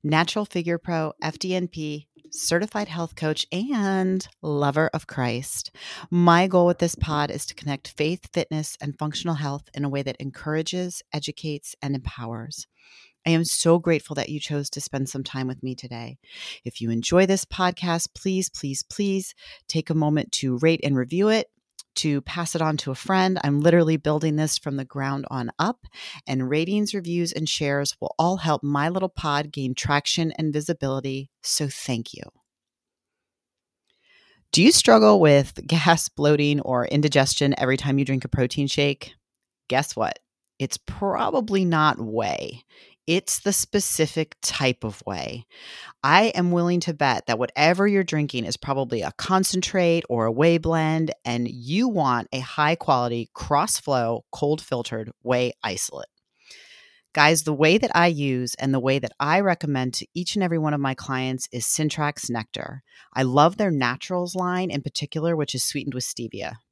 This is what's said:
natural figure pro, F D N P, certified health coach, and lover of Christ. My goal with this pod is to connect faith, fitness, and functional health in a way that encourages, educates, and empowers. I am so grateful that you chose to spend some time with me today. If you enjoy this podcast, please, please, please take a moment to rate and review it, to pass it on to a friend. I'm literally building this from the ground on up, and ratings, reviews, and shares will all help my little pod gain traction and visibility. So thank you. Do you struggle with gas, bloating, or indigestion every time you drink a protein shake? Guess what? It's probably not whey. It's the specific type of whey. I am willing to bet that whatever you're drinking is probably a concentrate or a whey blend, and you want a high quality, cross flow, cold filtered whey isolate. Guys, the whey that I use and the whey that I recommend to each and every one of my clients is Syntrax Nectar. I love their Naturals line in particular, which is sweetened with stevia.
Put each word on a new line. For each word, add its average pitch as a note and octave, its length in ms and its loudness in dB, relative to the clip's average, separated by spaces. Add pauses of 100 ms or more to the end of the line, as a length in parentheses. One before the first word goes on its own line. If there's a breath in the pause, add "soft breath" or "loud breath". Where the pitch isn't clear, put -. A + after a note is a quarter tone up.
natural E3 420 0
figure E3+ 320 -2
pro, D#3+ 360 -4 (100)
F D#3 160 -4
D F#3 160 -4
N F3+ 140 -2
P, D3+ 400 -10 (240)
certified G#3 560 -2
health E3 260 -6
coach, D#3 380 -2
and F#3+ 720 0 (160)
lover D3 500 2
of - 140 -6
Christ. B2 640 -4 (400 loud breath)
My F3 380 6
goal F3+ 180 6
with F3 120 2
this E3+ 180 0
pod D3 340 -2
is - 160 -8
to - 80 -12
connect C#3 420 -8
faith, D#3+ 360 -2
fitness, D#3 480 -4
and C#3+ 180 -8
functional D3+ 380 -4
health C#3+ 360 -6
in C#3+ 120 -4
a C#3+ 40 -2
way C#3 140 -2
that C3+ 160 -6
encourages, D#3+ 840 -6 (120)
educates, D3 680 -8
and C#3 140 -4
empowers. A#2 720 -10 (580 soft breath)
I E3 60 0
am E3 140 4
so E3 340 4
grateful D#3+ 380 -2
that - 140 -4
you D3 100 -6
chose C#3+ 300 -6
to C#3+ 100 -10
spend C3+ 280 -6
some C3+ 140 -8
time C3 240 -6
with B2+ 160 -8
me C3 140 -8
today. A#2+ 420 -14 (460 loud breath)
If - 160 -10
you A#2 100 -2
enjoy E3 360 2
this F#3+ 180 0
podcast, F3 720 -2
please, F#3+ 320 -2
please, - 340 -8
please G3 540 -4 (320 loud breath)
take D#3+ 220 -4
a D#3+ 40 0
moment D3+ 380 0
to B2+ 260 -2
rate D#3+ 240 4
and C#3 140 2
review E3 320 0
it, A3 180 2 (480)
to C#3+ 280 0
pass E3+ 320 -8
it D#3+ 80 0
on D#3 160 0
to - 120 -6
a C3 40 -4
friend. F#3 500 2
I'm C#3+ 160 2
literally D#3+ 380 4
building D3+ 380 0
this D3+ 200 0
from C#3 200 -6
the C3+ 80 -6
ground C#3 460 -6
on B2 280 -6
up, G#3 280 -2 (400 loud breath)
and C3 220 -2
ratings, F#3 460 0
reviews, E3+ 380 -2
and D#3 140 -4
shares C#3+ 540 -2
will - 180 -6
all F3+ 200 2
help D#3 260 0
my C#3+ 240 0
little F#3 220 -2
pod D3+ 420 -4
gain C3 220 -4
traction D#3 580 0
and D#3 220 -2
visibility. C3+ 720 -4 (140)
So - 260 -2
thank - 460 -6
you. - 80 -16 (2250 soft breath)
Do C4 100 6
you D4+ 100 10
struggle G#3+ 480 8
with C#3+ 460 6
gas, E3 420 4
bloating, D3 540 2
or B2 240 0
indigestion C#3+ 720 4
every C3 180 2
time C#3 220 0
you C#3 80 2
drink C3+ 180 -2
a C3 40 -8
protein C3+ 400 0
shake? C#3+ 440 -2 (560)
Guess C3 260 0
what? - 240 -2 (400)
It's C3+ 280 -4
probably G3 800 0
not D#3 340 2
whey. A2 600 -4 (420 soft breath)
It's - 360 0
the G3+ 120 -2
specific - 880 0
type - 420 -2
of G#2+ 200 -8
whey. F#2 400 -8 (600 loud breath)
I F3+ 220 6 (100)
am F3 160 2
willing F3 280 2
to E3 140 -4
bet C3+ 320 0
that A2+ 120 0
whatever E3 500 2
you're G3 160 2
drinking C#3+ 400 -2
is - 120 -6
probably C3 460 -2
a D2+ 160 -4
concentrate F3+ 880 2
or A#2 180 2
a A2+ 60 2
whey E3 260 4
blend, D#3+ 520 0 (140)
and A#2+ 240 -2
you D3 400 -2
want C#3 440 0
a C3 60 -4
high D3+ 380 0
quality, A#2+ 580 0
cross - 460 0
flow, A#2 500 0
cold D3+ 320 -2
filtered A#2 480 -6 (140)
whey B2 280 0 (120)
isolate. F2+ 420 -6 (1080 loud breath)
Guys, D#3 300 6
the D#3 100 -2
whey D#3 240 6
that - 200 2
I E3+ 100 6
use C#3 480 0
and C3+ 180 0
the C3+ 80 2
whey C3+ 200 2
that B2 180 -6
I D#3 220 2
recommend D3 540 0
to - 200 -8
each F3 220 -4
and G3+ 80 2
every E3 140 0
one D#3 140 0
of D3 80 0
my C3+ 140 0
clients C3 560 -4
is A#2+ 140 -6
Syntrax D3+ 640 -2
Nectar. - 540 -8 (280 soft breath)
I C3 120 0
love D3 320 6
their G3 160 0
Naturals D#3+ 640 -2
line F3+ 340 -2
in - 100 -4
particular, D#3+ 540 -4
which D3+ 220 -2
is A#2+ 80 -2
sweetened C#3 300 -4
with B2+ 100 -4
stevia. - 480 -8 (200)